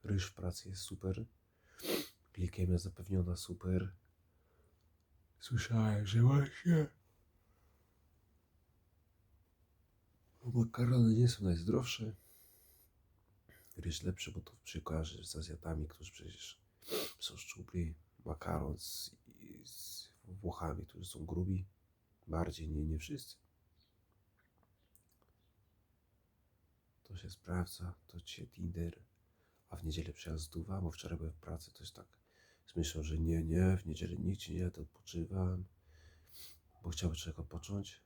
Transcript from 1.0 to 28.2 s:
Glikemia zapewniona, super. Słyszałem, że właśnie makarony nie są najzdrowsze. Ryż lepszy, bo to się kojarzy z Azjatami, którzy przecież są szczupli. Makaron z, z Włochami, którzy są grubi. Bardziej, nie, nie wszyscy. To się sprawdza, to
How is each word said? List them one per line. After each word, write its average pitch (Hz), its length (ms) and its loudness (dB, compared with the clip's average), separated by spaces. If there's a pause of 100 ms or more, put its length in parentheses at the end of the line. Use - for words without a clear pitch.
Glikemia 90 440 2
zapewniona, 90 580 0
super. 92 580 0 (1500)
Słyszałem, 110 680 4
że 110 160 6
właśnie 143 640 8 (3500)
makarony 120 720 6
nie 120 140 8
są 104 140 -2
najzdrowsze. 107 720 2 (1600)
Ryż 80 260 -4
lepszy, - 280 -2
bo - 100 -8
to - 100 -16 (120)
się - 180 -6
kojarzy 78 440 -4
z - 100 -8
Azjatami, 76 520 -4
którzy 80 240 -14
przecież - 480 -14 (600)
są - 180 -8
szczupli. 85 580 -4 (300)
Makaron 78 540 -2
z, - 360 -10 (480)
z - 460 -14 (140)
Włochami, 85 600 -4
którzy - 200 -14
są 78 200 -10
grubi. 92 400 -2 (640)
Bardziej, 82 420 -2
nie, 76 160 0
nie 78 140 0
wszyscy. - 360 -10 (3750)
To 95 140 -12
się 95 120 -10
sprawdza, 90 640 -4 (140)
to 87 140 -14